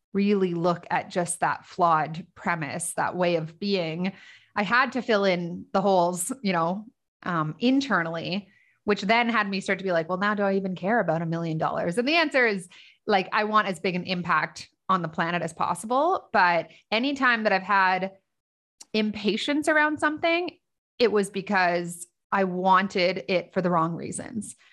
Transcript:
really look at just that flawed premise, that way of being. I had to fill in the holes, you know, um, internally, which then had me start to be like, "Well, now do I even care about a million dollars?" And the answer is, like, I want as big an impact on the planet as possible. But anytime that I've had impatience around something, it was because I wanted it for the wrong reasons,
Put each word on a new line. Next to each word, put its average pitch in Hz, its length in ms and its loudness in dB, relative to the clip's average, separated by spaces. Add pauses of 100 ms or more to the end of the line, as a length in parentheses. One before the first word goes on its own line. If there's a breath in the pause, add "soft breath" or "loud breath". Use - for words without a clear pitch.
(120)
really 196 400 2
look 170 380 0
at 170 200 -2
just 175 300 -2
that 147 240 -2
flawed 160 680 0
premise, 160 600 -4
that 143 200 -2
way 175 220 2
of 160 240 -6
being. 180 540 -2 (420 loud breath)
I 208 80 0
had 240 280 2
to 247 100 -4
fill 202 220 2
in 180 480 -2
the 196 80 2
holes, 185 520 2 (100)
you 196 100 0
know, 180 340 -2 (360)
um, 156 380 -2
internally, 190 880 0 (340 soft breath)
which 208 200 0
then 226 260 2
had 214 200 0
me 196 120 -4
start 190 180 -2
to 185 60 -10
be 185 80 0
like, 165 160 0
"Well, 180 100 -4
now 208 160 0
do 202 80 -2
I 196 140 2
even 190 180 -2
care 196 240 -2
about 170 240 0
a 170 40 -4
million 165 300 -4
dollars?" 165 420 -2
And 240 100 -2
the 320 80 2
answer 311 280 2
is, 202 240 -2 (380 loud breath)
like, 190 260 2
I 214 120 0
want 214 240 2
as 180 100 -6
big 185 160 -2
an 180 100 -4
impact 170 640 -2 (200)
on 185 140 2
the 165 60 -4
planet 170 320 -2
as 165 120 -6
possible. 262 800 -2
But 175 360 4 (220 loud breath)
anytime 247 540 0
that 202 80 4
I've 180 100 2
had 190 480 2 (840)
impatience 214 760 -2
around 302 320 2
something, 330 500 0 (480)
it 214 140 4
was 202 180 0
because 180 800 0 (240)
I 196 100 2
wanted 185 840 2
it 180 260 0
for 185 80 0
the 175 80 2
wrong 170 240 2
reasons, - 640 -10 (160 soft breath)